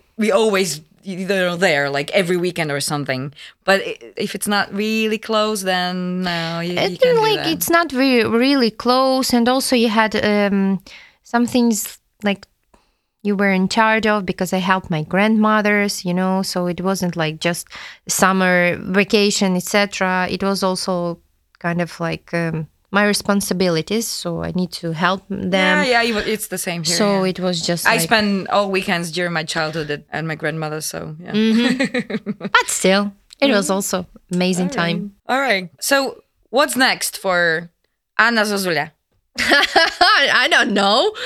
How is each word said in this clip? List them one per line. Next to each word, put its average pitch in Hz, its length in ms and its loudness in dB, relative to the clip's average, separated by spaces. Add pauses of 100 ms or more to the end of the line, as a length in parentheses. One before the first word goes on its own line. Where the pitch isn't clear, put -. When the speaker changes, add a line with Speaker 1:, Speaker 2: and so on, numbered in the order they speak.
(200)
Speaker 1:
be 214 120 2
always, 190 480 0 (240)
you 185 240 -8
know, 180 300 0
there, 151 320 2
like, 139 220 -4
every 180 260 0
weekend 170 340 -2
or 143 100 -2
something. 139 520 -4 (320)
But 196 160 4
i-, 151 160 -8 (180)
if - 200 -6
it's 196 120 -6
not 202 260 -2
really 220 440 -2
close, 214 460 -2
then 180 580 -2
no, 170 400 -4
you, 175 160 -4
Speaker 2:
I - 80 0
Speaker 1:
you - 40 0
Speaker 2:
think, 359 120 -2
Speaker 1:
can't 494 160 4
do 453 40 4
Speaker 2:
like, 427 220 2
Speaker 1:
that. - 80 -2
Speaker 2:
it's - 180 -4
not 339 240 2
re-, 254 320 4
really 240 460 2
close. 262 640 2
And 240 160 4
also 262 260 2
you 233 140 4
had, 214 340 2
um, 196 560 2 (440)
some 240 240 0
things, 233 500 0 (260)
like, 202 220 -2 (800)
you 202 120 0
were 196 160 2
in 190 160 2
charge 220 400 2
of, 214 180 0
because 185 280 -4
I 185 60 2
helped 185 320 0
my 156 120 -2
grandmothers, 208 1000 2
you 175 80 -2
know, 185 300 0
so 180 240 -4
it 175 140 -4
wasn't, 180 340 -2
like, 156 240 -2
just 170 280 -2 (400)
summer 185 720 4
vacation, 196 760 2
et 180 80 -2
cetera. 185 640 0
It 185 140 -4
was 196 200 -2
also 180 560 -2 (400)
kind 170 220 -2
of, 165 180 -6
like, 165 340 -6
um, 165 340 -4 (260)
my 208 120 2
responsibilities, 196 1000 0
so 165 360 -6
I 165 80 -6
need 175 200 -2 (100)
to 170 100 -4
help 180 380 0
them. 190 220 -4
Speaker 1:
Yeah, 196 320 2
yeah, 240 200 2
it 233 100 0
wa-, 208 80 -2 (120)
it's 214 160 -6
the 190 80 -6
same 170 260 -6
here, 165 140 -2
Speaker 2:
So 202 260 2
Speaker 1:
yeah. 185 60 2
Speaker 2:
it 185 100 -6
was 180 260 -2
just, 175 220 0
Speaker 1:
I - 60 4
Speaker 2:
like 170 80 2
Speaker 1:
spent 202 480 0
all 202 200 2
weekends 190 420 -2
during 175 220 -2
my 160 120 -2
childhood 156 440 -4
at, 147 220 -6
at 156 140 -6
my 160 100 -4
grandmother's, 156 520 -6
so 165 360 -10
yeah. 180 80 -12
Speaker 2:
Mm-hmm. 233 1000 0
Speaker 1:
<laughs> - 200 -8
Speaker 2:
But 453 160 -2
still, 202 460 0 (260)
it 277 100 2
was 202 180 2
Speaker 1:
Mm-hmm. 202 60 0
Speaker 2:
also 190 320 -4 (280)
amazing 180 380 0
Speaker 1:
All - 60 -6
right. 170 160 -2
Speaker 2:
time. 208 220 -8 (120)
Speaker 1:
All 254 120 0
right. 202 300 -2 (100)
So - 420 0 (280)
what's 262 260 2
next 240 420 0
for 170 520 0 (480)
Anna 226 260 4
Zozulya? 180 480 -2 (240)
Speaker 2:
<laughs> - 240 -20
I 330 1120 2
don't 262 220 2
know. 214 400 2 (120)